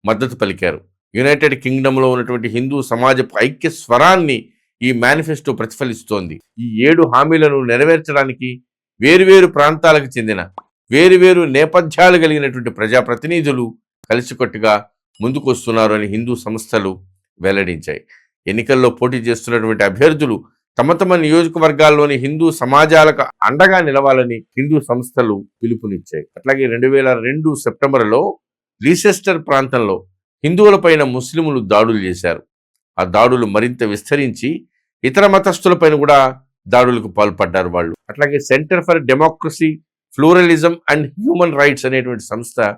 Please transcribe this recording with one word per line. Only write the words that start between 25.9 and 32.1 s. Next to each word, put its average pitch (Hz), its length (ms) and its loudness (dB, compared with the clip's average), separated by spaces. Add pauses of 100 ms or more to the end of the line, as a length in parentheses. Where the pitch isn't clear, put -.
అట్లాగే 135 300 -2
రెండు 120 200 -2
వేల 135 260 2
రెండు 139 420 -4
సెప్టెంబర్లో 131 840 -2 (440)
లీసెస్టర్ 175 640 -2
ప్రాంతంలో 127 600 -2 (380)
హిందువులపైన 175 580 4
ముస్లింలు 131 580 -4
దాడులు 107 380 2
చేశారు. 90 440 -6 (560)